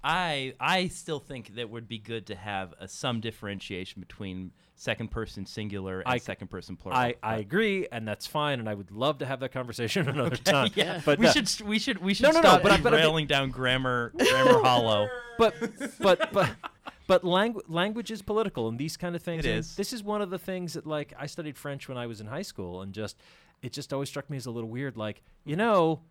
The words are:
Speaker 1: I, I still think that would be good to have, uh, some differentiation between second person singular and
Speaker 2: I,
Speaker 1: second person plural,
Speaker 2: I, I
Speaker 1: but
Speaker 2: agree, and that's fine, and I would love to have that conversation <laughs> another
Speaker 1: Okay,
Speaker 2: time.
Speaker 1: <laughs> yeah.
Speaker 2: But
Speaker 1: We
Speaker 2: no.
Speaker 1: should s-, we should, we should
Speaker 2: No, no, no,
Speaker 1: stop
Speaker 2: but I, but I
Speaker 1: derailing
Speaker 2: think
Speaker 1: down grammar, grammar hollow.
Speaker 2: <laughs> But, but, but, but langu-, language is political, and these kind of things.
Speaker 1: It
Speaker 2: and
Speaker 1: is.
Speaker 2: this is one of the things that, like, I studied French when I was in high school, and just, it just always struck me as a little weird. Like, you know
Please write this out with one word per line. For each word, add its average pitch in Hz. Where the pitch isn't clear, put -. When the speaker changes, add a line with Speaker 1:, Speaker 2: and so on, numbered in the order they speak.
Speaker 1:
I, 147
I 180
still 156
think 120
that 117
would 117
be 113
good 110
to 104
have, 95
uh, 95
some 120
differentiation 101
between 92
second 113
person 104
singular 98
and -
Speaker 2:
I, 127
Speaker 1:
second 98
person 92
plural, 101
Speaker 2:
I, 123
I 110
Speaker 1:
but 110
Speaker 2:
agree, 190
and 110
that's 104
fine, 147
and 110
I 107
would 101
love 131
to 143
have 131
that 135
conversation 123
<laughs> -
another 127
Speaker 1:
Okay, -
Speaker 2:
time. 135
Speaker 1:
<laughs> -
yeah. 180
Speaker 2:
But 143
Speaker 1:
We -
Speaker 2:
no. 160
Speaker 1:
should 285
s-, -
we 214
should, 214
we 190
should 220
Speaker 2:
No, 285
no, 320
no, 311
Speaker 1:
stop 185
Speaker 2:
but 208
I, 190
but 151
I 151
Speaker 1:
derailing 156
Speaker 2:
think 139
Speaker 1:
down 139
grammar, 127
grammar -
hollow. 113
Speaker 2:
<laughs> -
But, 220
but, 294
but, 175
but 185
langu-, 196
language 202
is 208
political, 208
and 113
these 156
kind 175
of 165
things. 165
Speaker 1:
It 123
Speaker 2:
and 110
Speaker 1:
is. 160
Speaker 2:
this 202
is 220
one 208
of 196
the 185
things 180
that, 170
like, 151
I 143
studied 151
French 139
when 131
I 120
was 113
in 107
high 135
school, 92
and 98
just, 104
it 127
just -
always 139
struck -
me 147
as 127
a 120
little 113
weird. 123
Like, 107
you 147
know 175